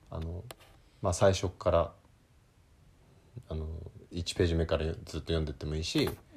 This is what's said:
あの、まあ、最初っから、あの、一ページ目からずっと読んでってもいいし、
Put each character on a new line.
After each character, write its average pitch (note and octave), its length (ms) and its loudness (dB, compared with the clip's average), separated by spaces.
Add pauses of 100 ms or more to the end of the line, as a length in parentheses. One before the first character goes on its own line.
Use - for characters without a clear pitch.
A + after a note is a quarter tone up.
あ E2 120 -8
の、 F2 240 -8 (560)
ま G2 80 0
あ、 F2+ 40 2
最 G2 200 6
初 F#2 140 0
っ - 20 -2
か - 220 0
ら、 E2+ 220 4 (1600)
あ D#2+ 60 -6
の、 D#2 120 -4 (420)
一 F2 260 -6
ペ F#2 100 6
ー - 20 4
ジ E2 80 2
目 E2 100 4
か D#2+ 120 0
ら D2+ 80 -2
ず D#2+ 60 0
っ - 40 -6
と - 240 -10
読 D#2+ 220 0
ん D2+ 40 -2
で D2 60 -6
っ - 20 -10
て - 120 -10
も D2+ 100 -4
い D#2+ 60 -2
い - 20 -6
し、 C#3+ 260 0 (280)